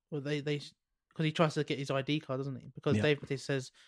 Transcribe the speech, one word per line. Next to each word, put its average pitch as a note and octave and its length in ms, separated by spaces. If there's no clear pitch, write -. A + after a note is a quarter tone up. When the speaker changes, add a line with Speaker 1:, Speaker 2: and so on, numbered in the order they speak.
Speaker 1:
well, D3 100
they, D3 200
they," D3 180
'cause - 680
he D#3 60
tries D#3 240
to D3+ 80
get C#3 160
his C#3 120
I C3+ 100
D D3 180
card, C3 200
doesn't C3+ 220
he? - 140
Because C#3 220
Speaker 2:
Yeah. G#2+ 60
Speaker 1:
Dave D3+ 160
Bautista - 260
says, C3+ 260